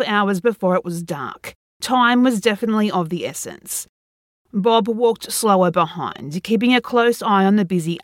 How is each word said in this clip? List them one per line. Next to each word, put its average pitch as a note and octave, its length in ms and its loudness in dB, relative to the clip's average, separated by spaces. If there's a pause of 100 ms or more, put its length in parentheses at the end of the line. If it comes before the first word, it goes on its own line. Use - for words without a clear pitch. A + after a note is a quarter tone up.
hours G3+ 360 0
before F#3+ 340 0
it F3+ 100 -2
was F3 160 -8
dark. - 540 -10 (260)
Time B3 400 2
was B3 180 4
definitely G#3+ 520 0
of E3+ 180 -2
the E3+ 160 -6
essence. - 640 -10 (680)
Bob A3+ 340 2
walked A3+ 440 -2
slower F#3 400 2
behind, D#3+ 720 -4
keeping A#3 320 2
a B3 40 4
close A#3 440 0
eye G3+ 200 2
on G3 120 4
the G#3 100 2
busy E3+ 380 -2